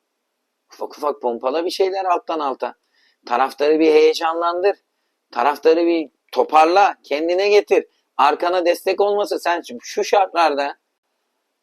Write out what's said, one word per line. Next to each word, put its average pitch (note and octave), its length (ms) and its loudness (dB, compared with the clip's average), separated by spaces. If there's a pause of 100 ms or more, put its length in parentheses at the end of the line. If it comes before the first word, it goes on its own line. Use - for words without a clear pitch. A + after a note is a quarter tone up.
(720)
Ufak - 260 -14
ufak C#3+ 240 -6
pompala B2+ 420 -4
bir F3+ 60 -4
şeyler F#3+ 340 -4
alttan E3+ 340 -4
alta. B2+ 360 -6 (520)
Taraftarı C3+ 540 0
bir D#3+ 120 4
heyecanlandır. E3+ 840 2 (560)
Taraftarı D3+ 540 2
bir E3 240 -2 (220)
toparla. D#3+ 680 2
Kendine F3 460 -2
getir. G3+ 380 2 (300)
Arkana E3+ 500 0
destek F3+ 340 0
olmasa G3+ 380 -2
sen E3+ 240 -4
şu, B3 180 -16
şu - 240 -6
şartlarda D#3+ 720 0 (840)